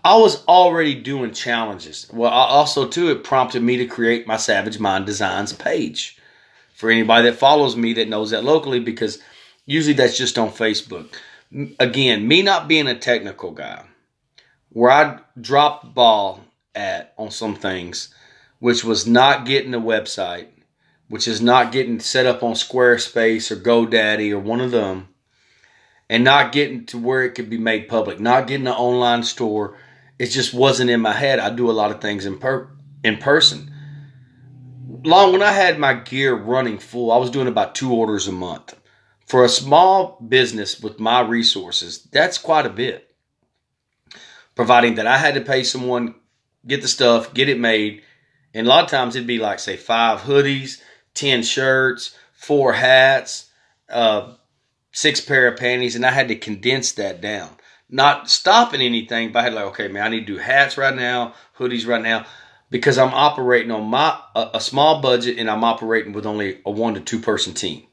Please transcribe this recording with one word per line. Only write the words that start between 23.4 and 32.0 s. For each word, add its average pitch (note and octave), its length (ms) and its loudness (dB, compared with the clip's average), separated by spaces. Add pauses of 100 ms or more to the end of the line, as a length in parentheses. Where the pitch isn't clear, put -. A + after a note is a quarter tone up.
or G#2 60 -6
GoDaddy A2 720 0
or G2+ 80 -4
one A2+ 220 -4
of B2 100 -4
them, F#2+ 380 -4 (1000)
and A#2 140 2
not C3+ 280 4
getting B2+ 360 -2
to A#2+ 100 -12
where B2+ 260 -2
it B2 120 -4
could A2 140 -10
be A2+ 80 -6
made A2+ 300 -2
public, G2+ 320 -4
not B2 280 2
getting C3+ 200 -4
an A#2+ 60 -2
online B2 500 0
store. G#2+ 540 -6 (420)
It B2 80 -4
just A#2+ 260 -4
wasn't C3 380 2
in A#2 100 2
my G#2+ 120 0
head. C3+ 260 0
I G2+ 100 -2
do A#2 220 0
a - 20 0
lot G#2+ 160 0
of G#2 120 -8